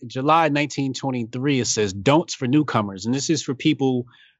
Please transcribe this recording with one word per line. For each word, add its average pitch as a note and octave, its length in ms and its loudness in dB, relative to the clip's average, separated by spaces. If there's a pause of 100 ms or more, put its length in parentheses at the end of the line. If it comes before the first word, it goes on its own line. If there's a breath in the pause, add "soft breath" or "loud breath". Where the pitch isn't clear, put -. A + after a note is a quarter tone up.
July D3+ 420 2
nineteen C#3+ 460 0
twenty-three. B2+ 680 -2
It G#2 60 0
says, G#2 260 0
"Don'ts C3+ 420 2
for C3 140 -4
newcomers." G#2+ 580 0
And B2 80 0
this C#3 160 -2
is D#3 120 0
for C3+ 120 -6
people C3 520 0 (340 soft breath)